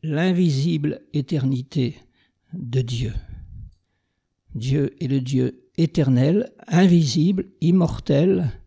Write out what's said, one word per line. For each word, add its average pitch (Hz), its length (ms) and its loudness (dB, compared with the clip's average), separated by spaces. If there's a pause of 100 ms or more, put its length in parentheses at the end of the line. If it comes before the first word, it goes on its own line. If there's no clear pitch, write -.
l'invisible 156 1000 0 (120)
éternité 135 840 -2 (540)
de 131 280 -4
Dieu. 120 320 -6 (1400)
Dieu 135 500 -2
est 147 40 -4
le 135 120 0
Dieu 127 580 -2
éternel, 156 760 2 (160)
invisible, 175 800 2 (140)
immortel. 170 1040 0